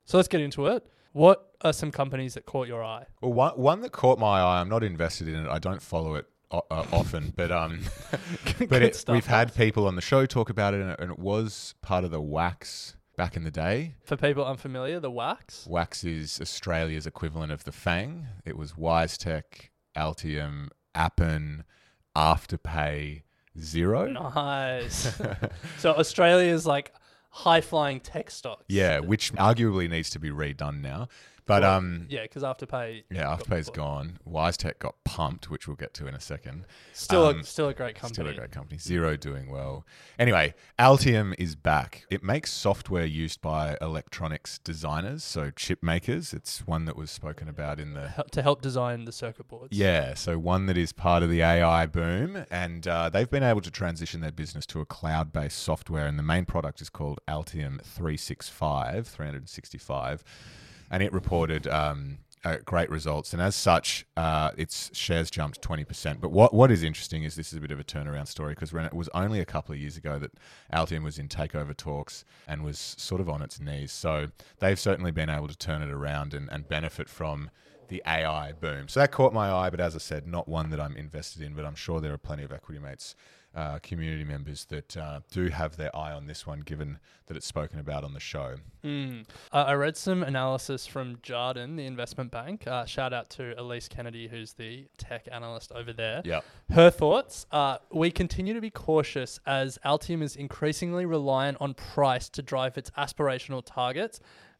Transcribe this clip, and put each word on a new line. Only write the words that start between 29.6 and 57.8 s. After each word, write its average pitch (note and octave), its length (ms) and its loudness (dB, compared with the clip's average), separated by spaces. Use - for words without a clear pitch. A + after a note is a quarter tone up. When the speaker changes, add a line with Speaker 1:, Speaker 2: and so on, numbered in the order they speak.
Speaker 2:
needs E2 220 -2
to D2+ 80 -8
be D#2 100 -4
redone C#2+ 520 -4
now. C#2+ 280 -8
But, G2+ 180 8
Speaker 1:
Well, F#2+ 140 8
Speaker 2:
um, F2 320 -2
Speaker 1:
yeah, A#2+ 180 -6
'cause C#3 160 -8
Afterpay B2 640 -6
Speaker 2:
yeah, F2+ 140 -2
Speaker 1:
got D2+ 160 0
Speaker 2:
Afterpay's E2 300 -2
Speaker 1:
bought. - 60 -12
Speaker 2:
gone. D2 440 -6
WiseTech E2 480 0
got - 260 -8
pumped, - 460 -4
which D2+ 180 -10
we'll C#2+ 100 -8
get - 180 -12
to D2+ 100 -10
in C2+ 80 -8
a C2+ 60 -12
second. D2 460 -12
Speaker 1:
Still F3+ 320 6
a, D3+ 60 10
Speaker 2:
Um, C3 100 0
Speaker 1:
still - 280 -2
a C3+ 40 -6
great B2 240 -8
Speaker 2:
still - 100 -12
a A#2 60 -10
Speaker 1:
company. D2+ 240 -6
Speaker 2:
great A#1+ 140 -12
company. C#2+ 260 -10
Xero D#2+ 420 0
doing C2+ 300 -8
well. C2+ 340 -6
Anyway, F2+ 340 6
Altium A#2+ 640 8
is E2 160 -2
back. D2 560 0
It F#2 100 -4
makes G#2+ 320 -2
software F#2+ 540 0
used D#2 340 -4
by D2+ 400 -2
electronics D#2 800 -6
designers, E2 640 -6
so D2+ 260 -4
chip - 320 -4
makers. F2 540 -2
It's - 320 -10
one D#2+ 180 -2
that D#2+ 100 -6
was D2 140 -10
spoken D2+ 400 -10
about D2 300 -6
in D2 160 -10
the C#2+ 140 -10
Speaker 1:
Hel-, - 160 -6
to - 180 -4
help C#3+ 180 4
design B2 440 -2
the A#2 60 -12
circuit A2+ 360 -10
boards. B2 280 -10
Speaker 2:
Yeah, E2+ 380 4
so E2+ 240 -2
one F2+ 300 2
that F2+ 100 2
is E2+ 160 0
part E2+ 300 4
of E2+ 80 4
the E2+ 100 4
A E2+ 220 8
I E2 240 6
boom, F#2 640 -2
and, E2+ 360 -4
uh, E2+ 220 2
they've G#2 180 2
been C#3 140 0
able A2+ 200 4
to F2 100 -10
transition E2 500 -4
their D#2 100 -4
business D2+ 360 -8
to D#2+ 140 -6
a D2 40 -4
cloud-based D#2 720 -2
software, D#2 480 -2
and D2 140 -2
the - 20 0
main E2 240 2
product D2 340 -4
is - 120 -14
called D2 360 -8
Altium D2+ 540 -6